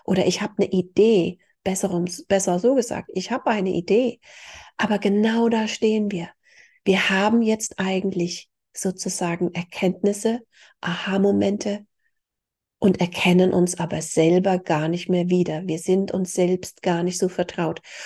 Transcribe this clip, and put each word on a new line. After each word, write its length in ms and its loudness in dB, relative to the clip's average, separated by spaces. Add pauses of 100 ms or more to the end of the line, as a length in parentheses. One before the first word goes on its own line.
Oder 220 2
ich 160 0
habe 160 -8
eine 120 0
Idee. 680 2 (240)
Besser, 320 -4
ums-, 320 -6
besser 320 0
so 160 2
gesagt, 400 -4
ich 160 -6
habe 200 -2
eine 200 0
Idee. 500 0 (560)
Aber 220 0
genau 500 2
da 180 0
stehen 440 0
wir. 180 -6 (560)
Wir 240 2
haben 340 2
jetzt 360 -2
eigentlich 720 -2 (240)
sozusagen 800 -4
Erkenntnisse, 880 -2 (380)
Aha-Momente 1040 0 (1000)
und 160 4
erkennen 540 2
uns 260 2
aber 220 -4
selber 560 2
gar 300 -2
nicht 200 -4
mehr 220 0
wieder. 360 0
Wir 120 -4
sind 340 0
uns 220 -4
selbst 480 -2
gar 200 0
nicht 160 -2
so 120 0
vertraut. 500 -4 (260)